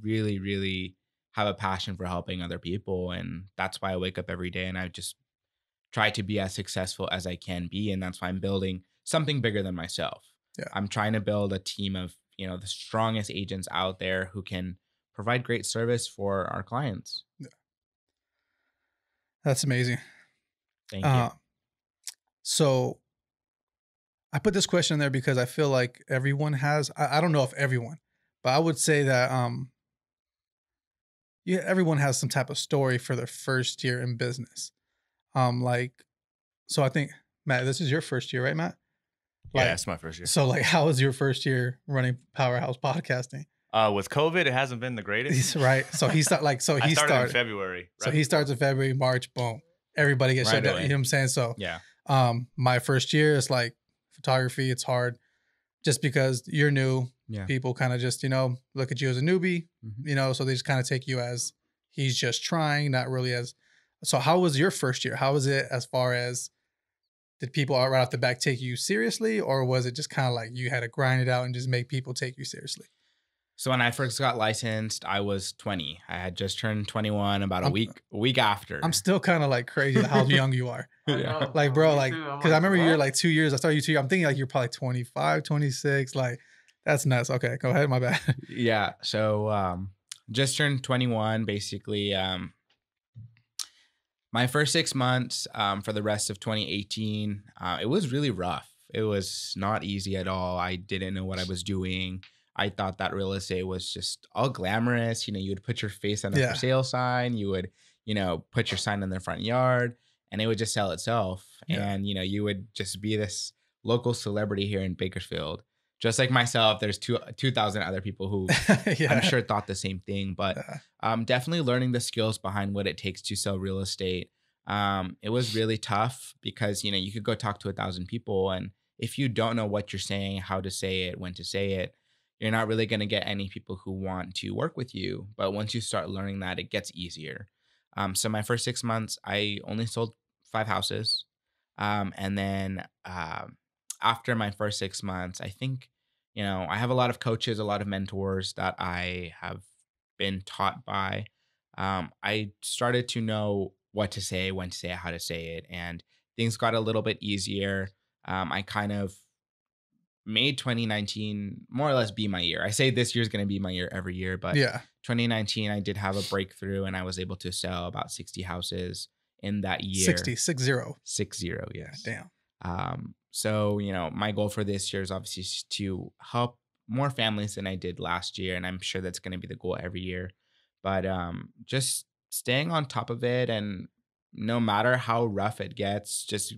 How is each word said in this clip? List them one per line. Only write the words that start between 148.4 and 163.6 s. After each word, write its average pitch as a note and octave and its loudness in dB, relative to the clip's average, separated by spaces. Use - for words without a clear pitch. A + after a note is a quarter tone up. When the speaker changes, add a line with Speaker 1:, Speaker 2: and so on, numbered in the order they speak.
Speaker 1:
that F#2 -2
I F2+ -4
have F#2+ -10
been G2 -2
taught - -2
by. G2 -4
Um, F#2+ -2
I G#2 -2
started A#2+ 0
to A#2+ -2
know G#2 0
what G2+ 0
to G2+ -8
say, F#2 -2
when F#2 -6
to - -10
say F2 -8
it, F2 -6
how F2 -8
to E2+ -6
say E2 -8
it, D#2+ -12
and F2 -8
things A#2 0
got A2+ 2
a A2+ 2
little A2 0
bit G#2+ -2
easier. G2 -2
Um, F#2 -2
I F2+ -2
kind G#2 -4
of G2+ -4
made B2 2
twenty A#2 -2
nineteen G#2 -4
more C#3 0
or C#3 2
less A2+ 2
be G#2 -2
my F#2 -2
year. D#2+ 0
I G2+ -2
say C3+ 4
this A#2+ 2
year's A#2 0
gonna G2+ -2
be G2+ -2
my F#2+ -4